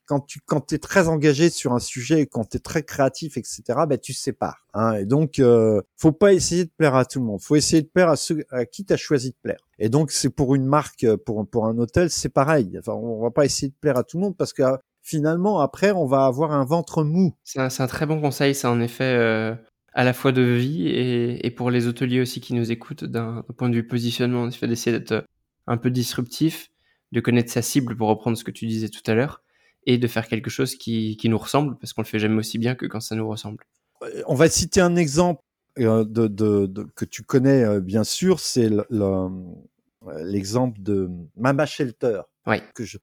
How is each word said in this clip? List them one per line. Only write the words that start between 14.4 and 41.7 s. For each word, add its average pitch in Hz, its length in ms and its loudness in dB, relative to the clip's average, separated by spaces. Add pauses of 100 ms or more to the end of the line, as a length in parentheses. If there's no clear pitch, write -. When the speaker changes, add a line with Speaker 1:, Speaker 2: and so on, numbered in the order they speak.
Speaker 1:
que, - 100 -4
euh, 131 140 2 (240)
finalement, 170 580 0
après, 156 320 2
on 180 140 0
va 135 200 4
avoir 143 280 0
un 139 100 0
ventre 160 400 -2
mou. 160 400 2
Speaker 2:
C'est - 160 -10
un, 131 100 0
c'est 131 140 -4
un 131 40 0
très - 180 -4
bon 151 160 -2
conseil, 139 340 0
ça, 131 160 0
en 120 80 2
effet, 120 240 -2 (120)
euh, 110 380 2 (400)
à 127 100 0
la 127 100 2
fois 135 180 2
de 127 120 2
vie 127 440 0
et, 120 600 -2
et 123 40 -2
pour 123 200 -2
les 120 160 2
hôteliers 123 340 0
aussi 120 200 -4
qui - 120 -8
nous 117 180 0
écoutent, 117 320 -8
d'un, 117 340 -6 (100)
d'un 123 100 -16
point 123 120 -2
de 120 60 2
vue 117 120 0
positionnement, 120 560 -2
en 117 60 -4
effet, 120 180 -6
d'essayer 117 300 0
d'être, - 140 -6
euh, 110 100 0 (460)
un 120 100 -2
peu 123 140 0
disruptif, 127 800 -4 (420)
de 120 80 0
connaître 120 320 2
sa 120 100 0
cible, 120 340 0
pour 113 120 0
reprendre 110 300 2
ce - 60 -12
que - 80 -8
tu - 140 -12
disais 110 240 -4
tout - 180 -16
à 113 60 2
l'heure, 127 300 0 (420)
et 123 120 4
de 120 100 0
faire 113 200 -2
quelque 113 220 -4
chose 127 260 -4
qui, 110 420 -4
qui 113 120 0
nous 110 80 4
ressemble, 139 420 0
parce - 140 -14
qu'on - 80 -6
le 107 60 -6
fait 110 120 -4
jamais 107 180 2
aussi 110 220 -4
bien 120 160 0
que - 100 -8
quand - 140 -8
ça 110 160 -8
nous 110 120 -4
ressemble. 107 360 -10 (400)
Speaker 1:
Euh, 226 240 -10
on 147 80 0
va 151 140 6
citer - 320 0
un 175 140 4
exemple, 170 460 2 (380)
euh, 110 260 4
de, 110 220 0
de, 104 400 2
de, 95 160 -8 (120)
que - 100 -6
tu - 180 -16
connais, 135 400 4
euh, 104 160 2
bien 98 240 0
sûr, 180 360 0
c'est 117 300 0
le, 104 200 0
le, 107 140 0 (1040)
euh, 78 160 -12
l'exemple 101 580 -4
de 95 280 -2 (260)
Mama 139 300 0
Shelter, 120 560 -4 (260)